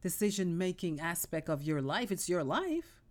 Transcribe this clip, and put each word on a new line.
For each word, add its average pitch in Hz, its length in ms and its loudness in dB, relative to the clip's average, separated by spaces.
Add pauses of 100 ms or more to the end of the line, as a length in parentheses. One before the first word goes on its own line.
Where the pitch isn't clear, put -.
decision-making 185 1000 0
aspect 165 520 -2
of 143 120 0
your 151 200 2
life. 180 280 0
It's 180 180 -2
your 175 140 2
life. 311 680 -2